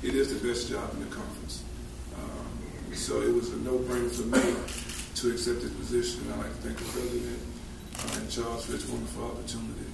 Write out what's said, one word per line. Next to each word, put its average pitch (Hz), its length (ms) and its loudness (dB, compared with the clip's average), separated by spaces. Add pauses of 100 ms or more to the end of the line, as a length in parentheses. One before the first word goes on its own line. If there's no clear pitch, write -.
it - 120 2
is 135 180 6
the 113 140 0
best 120 220 2
job - 240 -2
in - 80 -2
the - 140 -4
conference. - 480 -6 (520)
Um, - 800 -6
so - 280 2
it 120 120 6
was 120 180 4
a 117 60 -2
no-brainer 123 520 2
for 120 180 0
me - 280 8 (600)
to 120 160 4
accept 120 300 2
this - 100 -2
position. - 600 0
I'd - 80 -2
like 117 160 -2
to - 60 -6
thank 113 160 -2
the 117 80 -4
president, 120 540 0 (600)
uh, - 200 -2
and 110 100 -4
Charles 117 360 -2
for - 80 -2
this - 140 -2
wonderful - 380 -2
opportunity. 113 680 -4